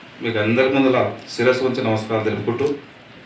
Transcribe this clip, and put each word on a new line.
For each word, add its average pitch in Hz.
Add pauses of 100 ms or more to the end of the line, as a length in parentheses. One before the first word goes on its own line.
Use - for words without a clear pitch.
(220)
మీకు 110
అందరి 120
ముందర 127 (240)
శిరస్సు 127
ఉంచి 120
నమస్కారాలు 110
తెలుపుకుంటూ, 117 (500)